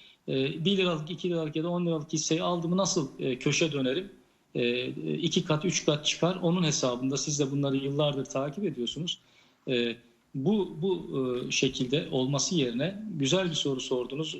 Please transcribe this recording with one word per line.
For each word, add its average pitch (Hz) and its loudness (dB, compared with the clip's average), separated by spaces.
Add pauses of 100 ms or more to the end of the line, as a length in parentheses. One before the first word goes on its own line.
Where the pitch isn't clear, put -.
(280)
e, 143 0
bir 196 4
liralık, 170 0
iki 180 -4
liralık 160 -2
ya 156 0
da 175 0
on 175 0
liralık 160 -2
hisseyi 160 0
aldı 175 0
mı 180 2
nasıl, 180 0
e, 131 -2
köşe 156 2
dönerim, 139 -2 (440)
e, 123 0 (300)
iki 165 2
kat, 156 2
üç - 0
kat 151 2
çıkar, - 2
onun 175 4
hesabında 135 0
siz 143 -2
de 139 2
bunları 139 2
yıllardır 139 0
takip 151 -4
ediyorsunuz. 143 -4 (480)
E, 120 0 (400)
bu, 175 2
bu, 175 0 (380)
e, 135 -6
şekilde 135 0
olması 139 0
yerine 147 0
güzel 170 2
bir 151 -2
soru 139 0
sordunuz. 131 -4